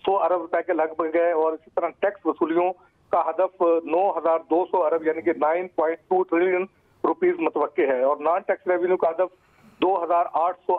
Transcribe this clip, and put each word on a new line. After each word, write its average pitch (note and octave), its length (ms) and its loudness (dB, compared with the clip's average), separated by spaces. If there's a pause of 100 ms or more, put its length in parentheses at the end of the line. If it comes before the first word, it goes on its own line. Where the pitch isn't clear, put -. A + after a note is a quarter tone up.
सौ G3 160 2
अरब E3+ 220 0
रुपए E3+ 200 -4
के F3+ 120 -4
लगभग D#3+ 420 -2
है। E3+ 180 2
और D#3+ 200 0
इसी - 160 -16
तरह E3+ 180 -4 (120)
टैक्स G3+ 260 -2
वसूलियों E3+ 460 0 (400)
का F3+ 100 2
हदफ F3+ 400 -2 (240)
नौ D#3+ 140 0 (100)
हज़ार D#3+ 280 0 (120)
दो F3 160 2
सौ F#3 140 -2
अरब D#3+ 260 0
यानी D#3 160 -2
कि E3+ 100 0
nine D#3+ 340 -2 (100)
point E3 220 0 (120)
two F#3 140 2
trillion F3+ 420 0 (380)
rupees E3+ 360 0
मतवक्के D#3 440 0
है C3 200 2
और D3 160 2
नॉन E3 280 0
टैक्स G#3+ 200 -4
revenue F3+ 280 0
का F3+ 120 0
हदफ F3+ 200 -2 (520)
दो F3 160 2
हज़ार E3+ 400 0
आठ E3+ 240 0
सौ F#3 180 -2